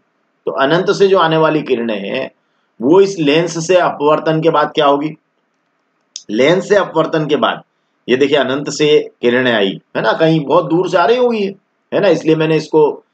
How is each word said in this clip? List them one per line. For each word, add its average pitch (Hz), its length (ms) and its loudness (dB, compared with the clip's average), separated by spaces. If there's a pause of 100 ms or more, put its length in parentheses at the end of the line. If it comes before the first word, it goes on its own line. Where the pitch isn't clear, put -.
(480)
तो - 60 -6
अनंत 170 380 0
से 185 160 2
जो 190 120 4
आने 160 180 0
वाली 156 240 0
किरणें 117 380 -4
हैं 113 300 -8 (500)
वो 156 220 4
इस - 180 0
लेंस 165 480 -2
से 185 100 4
अपवर्तन 156 640 0
के 160 80 2
बाद 147 260 0
क्या 151 100 2
होगी, 143 300 0 (1120)
लेंस 139 400 0
से 202 60 2
अपवर्तन 160 520 -2
के 143 100 0
बाद 98 260 -2 (440)
ये 120 100 2
देखिए 139 200 2
अनंत 139 320 -2
से 151 180 -2 (340)
किरणें 123 320 2
आई, 98 260 -2 (160)
है 139 60 -4
ना, 214 120 0
कहीं 160 320 0
बहुत 151 240 0
दूर 175 200 0
से 180 80 -2
आ 175 80 2
रही 233 120 2
होगी, 233 280 0 (460)
है 135 80 -2
ना, 196 100 0
इसलिए 156 260 0
मैंने 156 220 0
इसको, 151 460 0 (100)